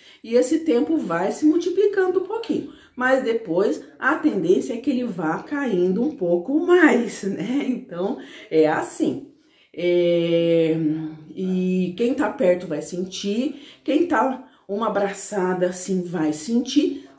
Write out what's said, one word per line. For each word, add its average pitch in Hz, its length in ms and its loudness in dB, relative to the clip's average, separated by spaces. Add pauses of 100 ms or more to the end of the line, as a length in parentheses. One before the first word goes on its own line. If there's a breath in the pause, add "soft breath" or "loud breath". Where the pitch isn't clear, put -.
(240 loud breath)
e 226 120 0
esse 254 240 4
tempo 294 380 2
vai 190 340 -2
se - 140 -2
multiplicando 370 760 2
um - 40 -8
pouquinho. - 480 -6 (220 loud breath)
Mas 254 280 2
depois 226 600 0 (160 loud breath)
a 277 160 2
tendência 208 580 0
é 240 40 -6
que 262 120 -4
ele 247 140 0
vá 180 400 -4
caindo 220 580 0
um 302 140 -2
pouco 175 500 0
mais, 285 580 4
né? 226 440 -4
Então, 202 500 -6 (320 loud breath)
é 156 180 4
assim. - 640 -4 (460 soft breath)
É, 170 1000 2 (600)
e 185 640 0
quem 240 160 2
tá 277 180 -2
perto 180 340 2
vai 151 160 -4
sentir, 202 800 -4 (220 loud breath)
quem 320 240 2
tá 247 420 0 (180 loud breath)
uma 214 200 -2
abraçada 190 800 -2
assim 185 340 -2
vai 165 320 -2
sentir, - 720 -2 (140)